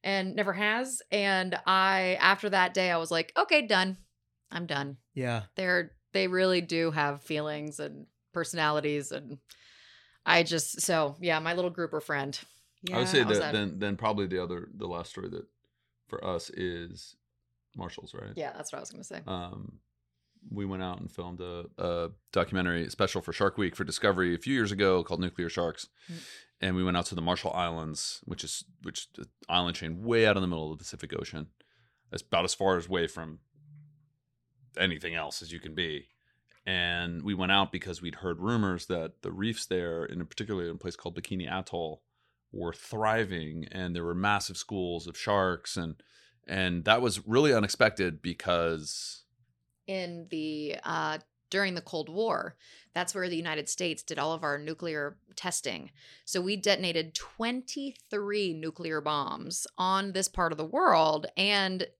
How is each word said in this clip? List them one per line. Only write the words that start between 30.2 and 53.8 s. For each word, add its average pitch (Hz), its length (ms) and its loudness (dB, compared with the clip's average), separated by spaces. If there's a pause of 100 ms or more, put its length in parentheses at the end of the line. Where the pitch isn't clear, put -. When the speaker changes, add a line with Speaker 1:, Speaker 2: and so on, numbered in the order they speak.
Speaker 3:
out 104 100 8
in 95 60 2
the 90 60 2
middle 78 240 -4
of 78 40 -8
the 76 60 -18
Pacific - 360 -12
Ocean. 78 280 -8 (640)
That's - 120 -6
about 87 220 2
as 92 100 0
far 95 220 4
as 82 100 -2
away 87 200 2
from 80 320 -8 (1400)
anything 85 360 0
else 78 280 -6
as 82 100 -14
you 82 80 -12
can 78 140 -12
be. 78 320 -4 (600)
And 87 560 -2
we 101 120 -2
went 92 180 2
out 98 200 4
because 90 300 -8
we'd 85 140 -8
heard 87 240 -4
rumors 101 460 0
that 85 360 -4
the 90 100 -6
reefs 107 340 -4
there, 85 380 0
in 85 220 -6
particular 98 380 -6
in 85 80 -4
a 85 60 -8
place 87 180 -8
called 87 200 -10
Bikini 90 340 -6
Atoll, 87 520 -6 (500)
were 85 200 -4
thriving, 95 1000 -2
and 90 240 -4
there 85 100 -4
were 85 100 -2
massive 98 420 2
schools 87 500 -4
of 85 100 -12
sharks, 92 600 2
and, 82 200 -4 (500)
and 90 380 0
that 113 180 8
was 104 240 0
really 135 280 6
unexpected 101 680 4
because 85 1040 -2 (600)
Speaker 1:
In 175 440 -6
the, 151 540 -4
uh, 160 340 -2 (320)
during 190 240 0
the 170 80 -4
Cold 156 280 -6
War, 208 460 -2 (380)
that's 180 200 -2
where 185 140 -2
the 170 80 -2
United 156 340 -2
States 170 320 -2